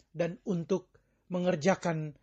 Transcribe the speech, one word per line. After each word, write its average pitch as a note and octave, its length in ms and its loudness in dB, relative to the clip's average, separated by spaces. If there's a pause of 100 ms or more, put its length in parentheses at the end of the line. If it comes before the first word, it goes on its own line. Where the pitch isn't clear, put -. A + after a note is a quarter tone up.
(140)
dan E3+ 320 -2
untuk F3 420 -2 (460)
mengerjakan F3 880 0